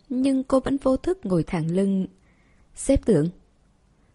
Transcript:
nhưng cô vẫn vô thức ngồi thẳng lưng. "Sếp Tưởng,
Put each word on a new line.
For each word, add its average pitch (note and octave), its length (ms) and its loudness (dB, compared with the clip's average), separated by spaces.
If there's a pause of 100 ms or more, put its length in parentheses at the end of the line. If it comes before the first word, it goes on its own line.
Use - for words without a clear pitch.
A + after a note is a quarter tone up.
nhưng C4 360 0
cô C4 160 2
vẫn C4+ 220 -2
vô C4 140 2
thức F4 300 -4
ngồi F3 160 0
thẳng D#3+ 280 -4
lưng. F#3+ 360 0 (680)
"Sếp - 320 0
Tưởng, E3 220 4 (880)